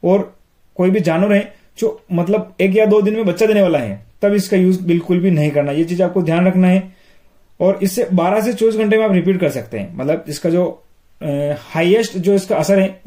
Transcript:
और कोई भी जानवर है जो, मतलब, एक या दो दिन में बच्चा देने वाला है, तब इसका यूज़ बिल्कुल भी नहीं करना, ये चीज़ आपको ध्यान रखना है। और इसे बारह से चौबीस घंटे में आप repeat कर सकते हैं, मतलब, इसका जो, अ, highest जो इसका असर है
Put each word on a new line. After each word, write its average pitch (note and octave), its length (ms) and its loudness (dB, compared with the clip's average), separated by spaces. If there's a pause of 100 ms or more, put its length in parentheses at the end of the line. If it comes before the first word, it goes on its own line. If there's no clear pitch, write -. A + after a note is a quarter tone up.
और F#3+ 300 0 (440)
कोई F#3 120 2
भी G3 120 0
जानवर F3 320 0
है G3+ 200 0 (240)
जो, A3 240 -4 (120)
मतलब, F3 460 -2
एक F#3+ 160 2
या G#3+ 100 4
दो G#3 160 4
दिन G#3+ 140 0
में A3+ 100 -2
बच्चा F3 200 0
देने G#3+ 160 4
वाला E3 180 2
है, G#2 200 -8 (220)
तब G3+ 120 2
इसका G3 240 0
यूज़ F#3 260 2
बिल्कुल F3 360 0
भी F#3 120 2
नहीं D3+ 200 2
करना, C#3+ 200 -2
ये D#3 120 0
चीज़ F3 200 -2
आपको F3+ 180 -2
ध्यान E3 260 2
रखना F#3 200 2
है। F#3 160 2 (760)
और F#3+ 240 0
इसे G3 300 -2
बारह F#3 280 0
से A3+ 120 -2
चौबीस A3 220 0
घंटे G#3+ 220 0
में A3 80 2
आप G#3 80 2
repeat F#3 260 2
कर E3 100 0
सकते A#2 300 -8
हैं, F2 180 -10
मतलब, C#3+ 300 -2
इसका D3+ 220 -4
जो, F3 160 2 (560)
अ, D3 420 -4
highest F#3+ 540 0
जो F#3+ 180 0
इसका G3 200 -2
असर F#3+ 240 2
है F#3+ 280 -2